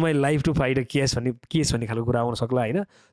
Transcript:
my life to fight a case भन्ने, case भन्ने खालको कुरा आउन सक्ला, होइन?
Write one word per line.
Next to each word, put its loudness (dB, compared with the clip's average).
my 2
life 2
to 0
fight 2
a -2
case 0
भन्ने, -2
case 0
भन्ने -2
खालको -4
कुरा 0
आउन 0
सक्ला, 0
होइन? 0